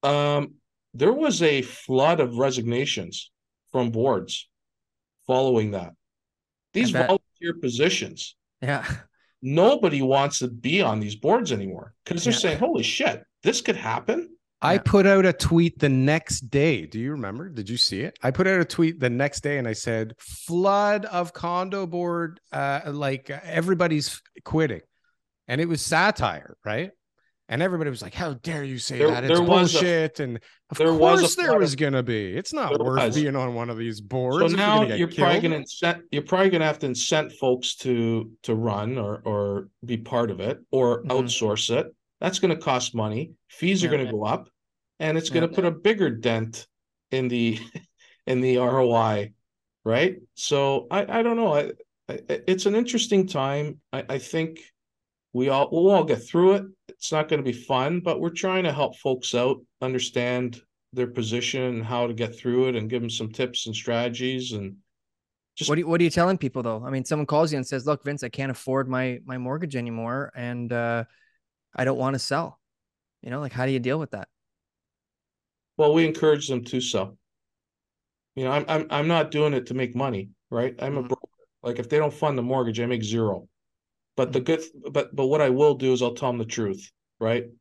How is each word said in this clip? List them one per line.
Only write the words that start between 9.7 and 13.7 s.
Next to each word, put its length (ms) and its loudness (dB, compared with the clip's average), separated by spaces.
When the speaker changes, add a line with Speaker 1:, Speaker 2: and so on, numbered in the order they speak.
Speaker 1:
wants 380 2
to 80 -2
be 340 -2
on 180 0
these 160 -6
boards 360 2
anymore 420 -8
'cause 200 -4
they're 100 2
Speaker 2:
Yeah. 40 0
Speaker 1:
saying, 200 0
"Holy 240 0
shit, 400 -2
this 200 0
could 140 0